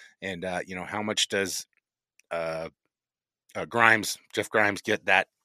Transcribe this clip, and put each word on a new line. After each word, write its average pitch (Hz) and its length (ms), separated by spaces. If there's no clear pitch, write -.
And, 92 220
uh, 90 200
you 92 120
know, 90 80
how 104 180
much 107 260
does, 98 380
uh, 82 380
uh, 92 100
Grimes, 113 500
Jeff 104 160
Grimes, 104 320
get 104 260
that 95 220